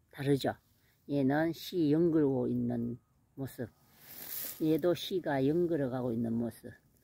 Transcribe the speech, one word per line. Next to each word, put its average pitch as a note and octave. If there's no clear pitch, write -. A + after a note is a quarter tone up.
다르죠. C3+
얘는 C#3+
씨 D#3
연그르고 D3+
있는 A#2+
모습, C3
얘도 D#3+
씨가 D3
연그러가고 C#3+
있는 A#2
모습, A#2